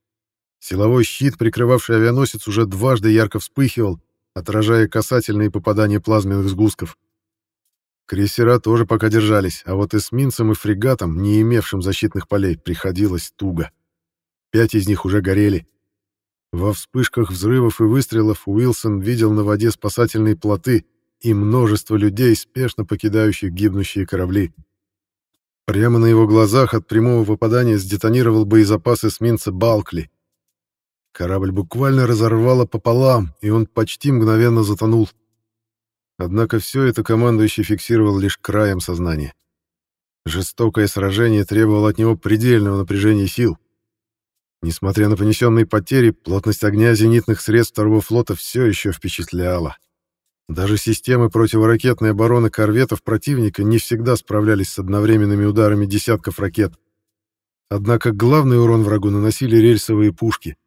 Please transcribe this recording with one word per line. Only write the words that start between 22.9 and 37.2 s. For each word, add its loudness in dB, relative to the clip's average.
гибнущие -4
корабли. -4
Прямо 2
на 4
его 6
глазах 4
от -2
прямого 2
попадания 0
сдетонировал 0
боезапас 2
эсминца -2
"Балкли". -2
Корабль -4
буквально 0
разорвало 2
пополам, 0
и -6
он 2
почти -4
мгновенно 2
затонул. 0
Однако -2
все -4
это 0
командующий 2